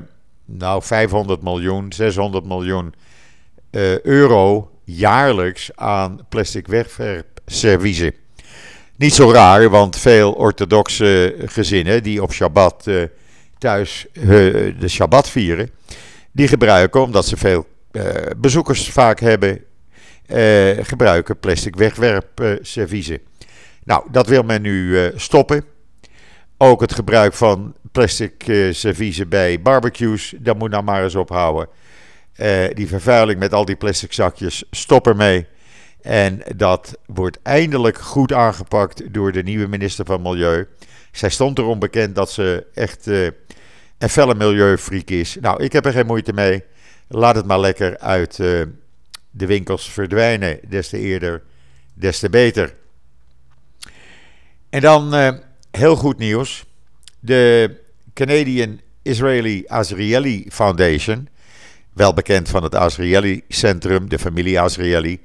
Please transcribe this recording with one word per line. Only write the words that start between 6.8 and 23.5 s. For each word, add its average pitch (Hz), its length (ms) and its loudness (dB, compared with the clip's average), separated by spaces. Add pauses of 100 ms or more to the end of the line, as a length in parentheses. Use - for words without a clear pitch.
Niet 147 180 4
zo 123 160 8
raar, 110 380 8
want 101 280 4
veel 107 360 6
orthodoxe 101 1040 2 (100)
gezinnen 98 580 -2
die 104 200 -4
op 95 100 -4
Shabbat, 90 540 2
eh, 95 160 -2 (560)
thuis, 101 540 -4
eh, 160 100 -16 (560)
de 90 100 -4
Shabbat 95 400 2
vieren, 95 420 -4 (640)
die 139 160 2
gebruiken, 104 540 4
omdat 113 240 0
ze 104 100 -4
veel, 92 300 0 (240)
eh, 104 140 -8 (320)
bezoekers 135 540 0
vaak 117 300 4
hebben, 98 440 0 (640)
eh, 107 580 4
gebruiken 101 540 0
plastic 87 380 -4
wegwerpserviezen. 101 1400 -4 (640)